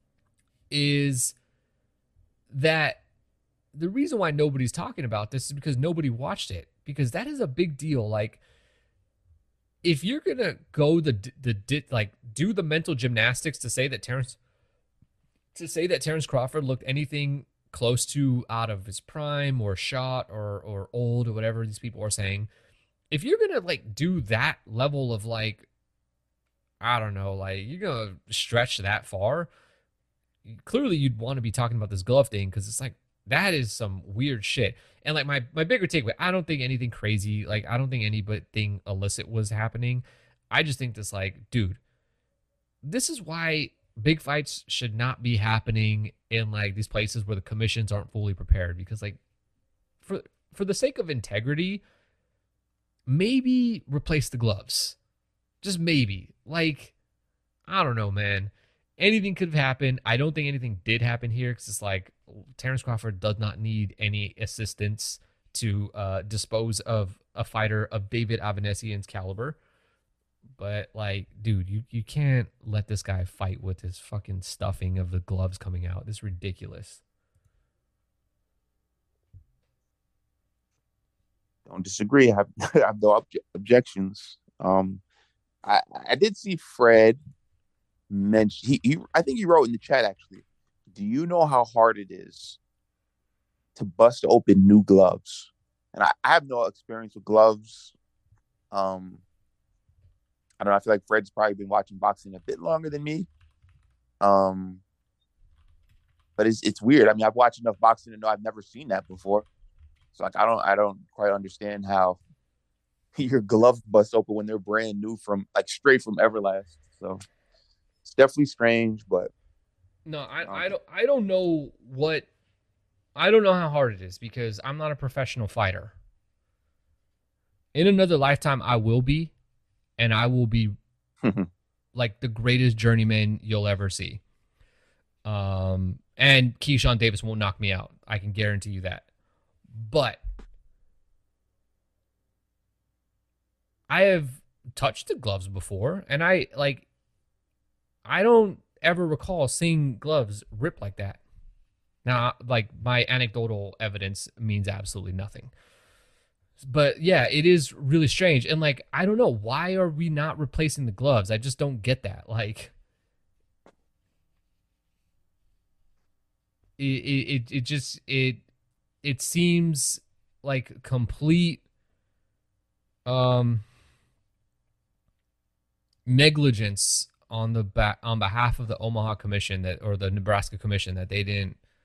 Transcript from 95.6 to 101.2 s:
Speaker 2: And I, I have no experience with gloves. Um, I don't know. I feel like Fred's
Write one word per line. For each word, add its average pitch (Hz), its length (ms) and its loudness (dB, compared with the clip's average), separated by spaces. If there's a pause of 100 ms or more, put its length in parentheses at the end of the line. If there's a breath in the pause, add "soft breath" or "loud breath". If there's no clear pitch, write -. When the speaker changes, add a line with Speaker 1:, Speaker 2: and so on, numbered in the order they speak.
Speaker 2:
And - 100 0
I, 78 100 4 (120)
I 131 80 4
have 156 140 4
no 123 180 -2
experience 113 500 -10
with 98 120 -20
gloves. 107 640 4 (800)
Um, 95 460 -4 (1400)
I - 60 -6
don't 101 80 4
know. 101 40 6
I 101 40 4
feel 110 140 4
like 101 120 -4
Fred's 107 220 2